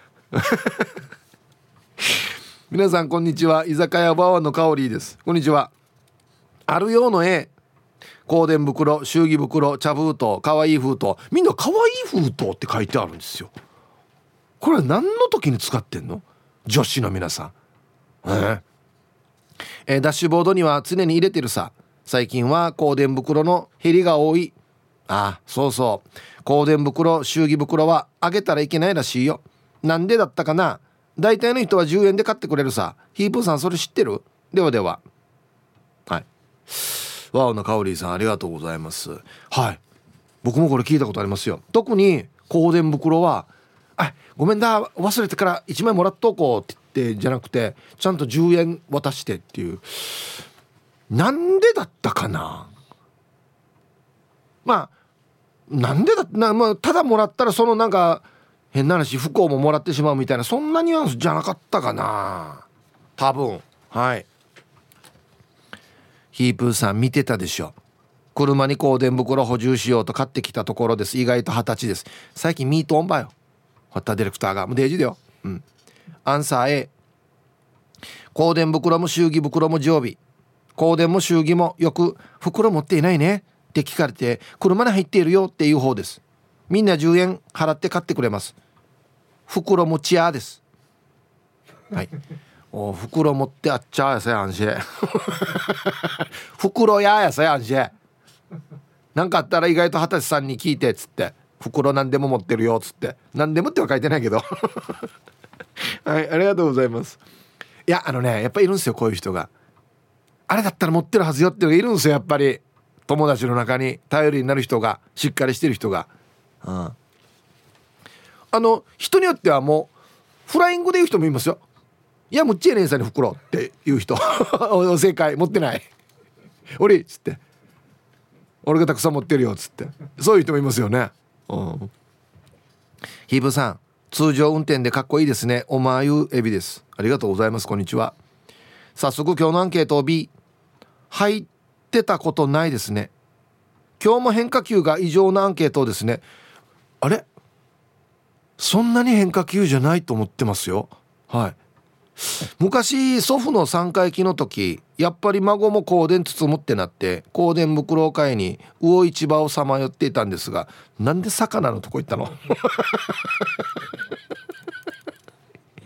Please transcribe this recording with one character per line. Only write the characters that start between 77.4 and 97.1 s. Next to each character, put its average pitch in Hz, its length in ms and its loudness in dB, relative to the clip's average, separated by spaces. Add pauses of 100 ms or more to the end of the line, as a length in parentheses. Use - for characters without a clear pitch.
香 165 200 2
典 160 180 2
袋 165 260 2
も 170 120 -2
祝 165 200 2
儀 156 120 0
袋 151 260 0
も 160 100 0
常 156 200 2
備。 123 180 -4 (600)
香 165 180 4
典 165 160 2
も 190 80 2
祝 165 240 2
儀 160 100 2
も 170 240 0
よ 165 140 0
く、 175 240 -2 (240)
「袋 214 320 0
持 160 80 0
っ 147 60 -6
て 185 120 0
い 147 40 2
な 180 100 2
い 160 80 2
ね」 190 240 0 (260)
っ - 40 -20
て 151 80 0
聞 - 160 -8
か 156 100 2
れ 113 60 -6
て、 120 260 -4 (180)
「車 196 280 2
に 240 60 2
入 196 100 2
っ 170 40 -2
て - 140 2
い 170 60 4
る 156 40 2
よ」 190 160 4
っ 180 60 -10
て 160 140 -2
い 147 80 6
う 151 60 4
方 127 140 2
で 98 120 -6
す。 - 160 -16 (480)
み 196 120 2
ん 214 40 2
な 180 120 4
十 170 200 4
円 180 240 0 (120)
払 156 220 0
っ - 20 -20
て 175 120 -4
買 175 120 -4
っ - 40 -20
て - 100 -4
く 139 60 -4
れ 120 80 0
ま 101 100 -4
す。 - 160 -14 (920)
袋 175 400 2
持 160 140 0
ち 175 160 0
屋 165 160 4
で 135 80 -8
す。 - 240 -18 (1300)
は 175 80 -4
い。 - 80 -10 (600)
お、 104 220 -6
袋 143 400 0
持 135 120 -2
っ 135 40 -16
て - 200 -4
あ 135 60 0
っ 120 160 -8
ち - 80 -4
ゃ 139 80 2
ー 139 60 2
や 110 80 -2
さ 117 100 -4
や 104 140 0
ん 95 80 -6
し。 98 120 -2 (960)
<laughs> - 920 -8
袋 208 440 4
屋 208 200 4